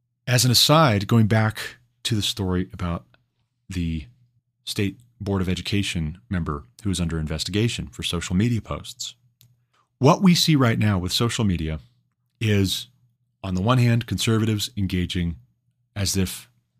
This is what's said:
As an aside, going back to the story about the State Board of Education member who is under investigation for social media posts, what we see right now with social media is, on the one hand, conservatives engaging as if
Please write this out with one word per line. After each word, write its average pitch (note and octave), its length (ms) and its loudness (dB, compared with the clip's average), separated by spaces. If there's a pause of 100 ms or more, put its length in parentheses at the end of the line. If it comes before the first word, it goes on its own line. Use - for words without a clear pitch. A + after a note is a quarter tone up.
(260)
As B2 180 2
an B2+ 80 4
aside, A#2+ 560 4
going A2+ 200 6
back A2 500 -2 (260)
to - 120 -2
the G#2 60 0
story F#2 520 -2
about F2 320 -6 (640)
the E2 360 -4 (600)
State - 340 -4 (220)
Board G2 200 0
of F2+ 80 0
Education F2 680 -4 (100)
member D#2 340 -4 (200)
who G2+ 60 -2
is F2+ 100 -2
under E2 200 -2
investigation D#2+ 680 -4
for - 140 -16
social F2 340 -4
media A2+ 260 2
posts, - 540 -12 (840)
what C#3 220 4
we F3+ 120 6
see D#3+ 220 4
right A#2 240 4
now G#2+ 180 2
with F2 140 -4
social A#2+ 320 -2
media D#2 360 -2 (600)
is, G2+ 480 0 (560)
on F#2+ 120 -4
the F2+ 60 0
one A#2+ 160 2
hand, A#2 280 4
conservatives A2 720 0
engaging F2+ 600 -2 (580)
as G2 200 -2
if - 340 -4 (300)